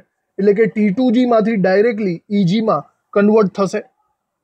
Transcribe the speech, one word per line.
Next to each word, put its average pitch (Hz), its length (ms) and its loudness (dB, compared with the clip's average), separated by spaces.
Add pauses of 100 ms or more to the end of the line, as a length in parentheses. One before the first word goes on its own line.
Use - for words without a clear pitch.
(400)
એટલે 202 140 2
કે 220 120 2
ટી 208 240 -2
ટુ 254 220 0
જી 247 140 2
માંથી 226 300 0
ડાયરેક્ટલી 196 720 -2
ઈ 202 140 0
જી 190 180 0
માં 185 220 -2 (300)
કન્વર્ટ 208 380 2
થશે, 196 320 -4 (600)